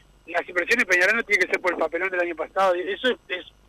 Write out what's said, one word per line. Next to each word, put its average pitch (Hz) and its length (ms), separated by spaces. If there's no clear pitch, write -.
Las 170 240
inversiones 180 380
de 185 40
Peñarol 185 260
no 226 60
tienen 190 220
que - 80
ser 185 80
por 175 120
el 156 40
papelón 165 320
del 180 120
año 175 140
pasado. 185 380
Eso 180 360
es, 226 80
es 180 180